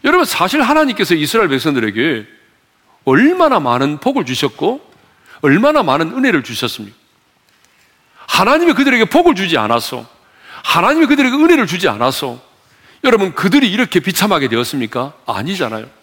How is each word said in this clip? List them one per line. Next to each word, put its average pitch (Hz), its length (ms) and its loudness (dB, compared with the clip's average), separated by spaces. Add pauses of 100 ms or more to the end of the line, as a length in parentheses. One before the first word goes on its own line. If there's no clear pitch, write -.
여러분, 311 220 2
사실 190 360 -2
하나님께서 247 540 0
이스라엘 160 340 0
백성들에게 123 760 -2 (800)
얼마나 269 540 4
많은 135 380 -2
복을 254 280 -2
주셨고 147 640 -6 (520)
얼마나 233 400 2
많은 160 320 0
은혜를 247 300 0
주셨습니까? 110 520 -10 (1300)
하나님이 294 460 2
그들에게 254 320 2
복을 330 300 4
주지 175 220 -2
않아서, 117 500 -2 (560)
하나님이 254 440 2
그들에게 269 280 2
은혜를 302 300 4
주지 175 240 -4
않아서 123 500 -4 (640)
여러분, 202 300 2
그들이 233 380 2
이렇게 202 280 -2
비참하게 180 500 -2
되었습니까? 120 640 -4 (120)
아니잖아요. 113 640 -6 (160)